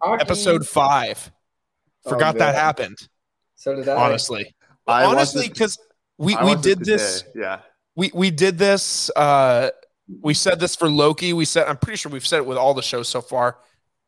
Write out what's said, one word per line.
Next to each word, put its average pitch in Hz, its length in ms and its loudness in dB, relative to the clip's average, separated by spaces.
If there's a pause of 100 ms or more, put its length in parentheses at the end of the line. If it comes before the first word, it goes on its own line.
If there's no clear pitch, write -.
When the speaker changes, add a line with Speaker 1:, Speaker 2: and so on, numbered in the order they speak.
Speaker 1:
Hawkeye. 196 200 -2
Speaker 2:
Episode 180 440 0
five. 135 640 0 (760)
Speaker 1:
Oh, 131 60 -8
Speaker 2:
Forgot 127 280 0
that 147 160 2
Speaker 1:
God. 147 60 -2
Speaker 2:
happened. 143 360 -2 (580)
Speaker 1:
So 139 200 -6
did 135 140 -6
I. 135 80 0
Speaker 2:
Honestly. 117 580 -2 (320)
Speaker 3:
I 120 180 4
watched 220 120 4
Speaker 2:
Honestly, 147 300 0
Speaker 3:
it, - 120 -10
Speaker 2:
'cause 220 200 -2 (400)
we, 185 160 -2
Speaker 3:
I - 100 0
Speaker 2:
we 190 60 4
Speaker 3:
watched 175 160 0
it 190 120 4
Speaker 2:
did 170 80 -8
this. 101 360 0
Speaker 3:
today. - 180 -14
Yeah. 95 200 -8 (340)
Speaker 2:
We, 185 200 -2
we 185 160 2
did 170 280 0
this. 196 580 0
Uh, 135 540 4 (500)
we 147 140 0
said 180 260 0
this 175 160 -2
for 165 120 2
Loki. 151 440 2
We 165 120 0
said, 160 220 0
I'm 147 120 -2
pretty 214 180 -4
sure 147 160 -10
we've 135 140 -8
said 165 120 0
it 135 80 -2
with 127 120 -4
all 135 160 2
the 131 80 -4
shows 120 260 -6
so 127 120 -4
far. 120 380 -2 (500)